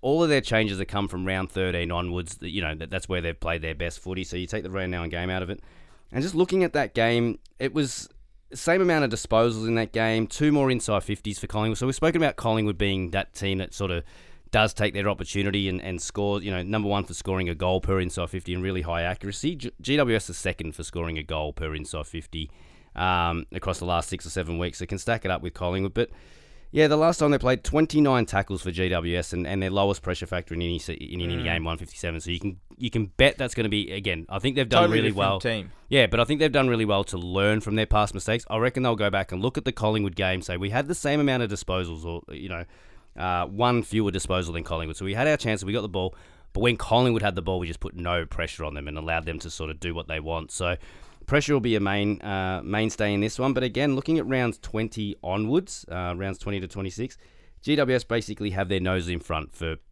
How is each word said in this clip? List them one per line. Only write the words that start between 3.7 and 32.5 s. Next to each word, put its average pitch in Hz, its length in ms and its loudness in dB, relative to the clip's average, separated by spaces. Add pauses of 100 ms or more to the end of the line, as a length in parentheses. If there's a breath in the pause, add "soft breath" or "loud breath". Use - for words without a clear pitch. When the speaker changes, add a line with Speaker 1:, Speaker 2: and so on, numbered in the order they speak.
Speaker 1:
best 82 260 -6
footy. 92 220 -6
So 87 140 -6
you 87 100 -4
take 107 160 -4
the 87 80 -8
round 92 200 -2
now 87 120 -4
and 82 80 -4
game 87 200 -4
out 92 120 -2
of 87 60 -6
it. 98 120 -8 (520 soft breath)
And 131 100 -2
just 180 120 -4
looking 180 280 4
at 170 120 0
that 139 200 0
game, 117 440 2 (200)
it 135 140 -2
was 139 360 -2 (420)
the 139 80 -16
same 180 240 4
amount 165 240 6
of 113 40 0
disposals 110 560 2
in 113 100 2
that 113 160 0
game, 113 340 2
two 151 260 2
more 139 180 4
inside 113 340 0
fifties 104 340 -6
for - 80 -10
Collingwood. 107 320 0
So 123 80 0
we've 131 100 0
spoken 165 260 2
about 147 140 2
Collingwood 110 420 2
being 95 340 0
that 95 220 -2
team 98 240 -2
that 92 140 -6
sort 98 180 -4
of 85 140 -2 (460 soft breath)
does 107 240 4
take 104 200 2
their 101 140 0
opportunity 98 600 0
and, 92 140 -2
and 92 180 -6
score, 101 400 -2
you 98 100 -6
know, 90 120 -2
number 104 260 0
one 101 160 2
for 87 100 -12
scoring 92 340 -2
a 85 80 -2
goal 90 240 2
per 95 180 2
inside 90 320 -2
fifty 90 240 -6
and 90 80 -4
really 92 200 -2
high 85 200 -2
accuracy. 98 540 -4
G-, 120 240 -10
G 135 160 0
W 131 180 4
S 107 160 0
is 85 60 -8
second 82 400 -4
for 80 80 -8
scoring 82 340 -4
a 78 60 -6
goal 76 300 -4
per 78 200 -6
inside 76 320 -8
fifty, 80 440 -8 (440 soft breath)
um, 87 580 2
across 90 260 -4
the 85 80 -6
last 85 240 0
six - 160 -8
or 80 40 -12
seven 85 280 -4
weeks. 87 220 -4
They 90 60 -6
can 98 120 -6
stack 113 260 -2
it 92 60 -2
up 87 120 0
with 87 120 -8
Collingwood. 95 400 -2
But, 117 160 0 (600 soft breath)
yeah, 151 180 6
the 147 80 4
last 165 220 4
time 147 140 4
they 135 60 4
played, 127 260 2
twenty-nine 147 600 4
tackles 98 360 0
for 92 80 -4
G 90 180 0
W 87 300 0
S 87 140 -4
and, 87 140 -2
and 95 160 -2
their 92 80 0
lowest 98 320 2
pressure 90 240 -4
factor 87 280 -4
in 85 80 -2
any 85 160 0
se-, - 160 -6
in 87 260 -8
any 85 180 -2
Speaker 2:
Mm. 80 60 -4
Speaker 1:
game, 82 200 0
one 82 140 -2
fifty-seven. 82 420 -6
So 87 100 -8
you 87 100 -2
can, 95 200 -6 (160)